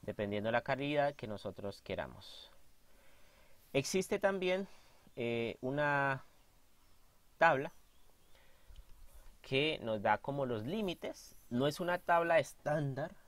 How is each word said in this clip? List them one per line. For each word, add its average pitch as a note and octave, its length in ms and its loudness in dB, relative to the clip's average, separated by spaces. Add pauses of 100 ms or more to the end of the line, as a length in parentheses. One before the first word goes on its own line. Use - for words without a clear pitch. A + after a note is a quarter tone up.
dependiendo G#2 500 -2
la A#2+ 120 4
calidad C#3+ 520 0
que - 120 -12
nosotros G2+ 560 -8
queramos. - 680 -10 (1200)
Existe F#3+ 440 0
también, F#3+ 480 0 (500)
eh, A#2 440 -2
una C#3 640 0 (1120)
tabla D#3+ 340 6 (1700)
que D3 400 0
nos A2 180 -2
da G#2+ 160 4
como C#3 300 -2
los A2+ 180 -2
límites. F#3 720 -6 (140)
No B2 160 2
es D3 140 0
una F3 180 0
tabla E3+ 400 6
estándar C#3+ 760 -2 (140)